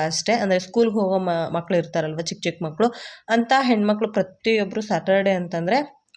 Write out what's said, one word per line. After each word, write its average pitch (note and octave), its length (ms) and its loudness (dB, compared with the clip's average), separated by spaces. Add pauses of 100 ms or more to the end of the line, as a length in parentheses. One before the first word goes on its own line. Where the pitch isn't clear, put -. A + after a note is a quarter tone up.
ಅಷ್ಟೇ. E3 260 -2
ಅಂದ್ರೆ G3 260 2
ಸ್ಕೂಲ್‌ಗೆ G#3 360 2
ಹೋಗೋ F#3+ 240 2
ಮ-, E3+ 380 -2
ಮಕ್ಳು E3+ 200 -2
ಇರ್ತಾರಲ್ವ, D#3 440 -2
ಚಿಕ್ಕ E3+ 220 -8
ಚಿಕ್ಕ - 200 -4
ಮಕ್ಳು, D#3+ 260 0 (400)
ಅಂತ A#3 320 2
ಹೆಣ್ಮಕ್ಳು G#3+ 520 2
ಪ್ರತಿಯೊಬ್ರು G#3 720 -2
ಸ್ಯಾಟರ್‌ಡೇ G3 480 2
ಅಂತಂದ್ರೆ F3+ 760 -2 (100)